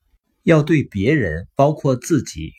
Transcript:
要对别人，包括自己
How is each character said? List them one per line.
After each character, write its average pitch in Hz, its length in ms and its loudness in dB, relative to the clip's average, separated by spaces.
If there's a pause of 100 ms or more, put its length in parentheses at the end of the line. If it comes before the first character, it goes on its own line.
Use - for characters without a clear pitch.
(440)
要 156 200 4
对 151 200 0
别 104 300 -2
人， 90 400 -4
包 147 200 2
括 135 240 -2
自 139 260 -2
己 80 360 -12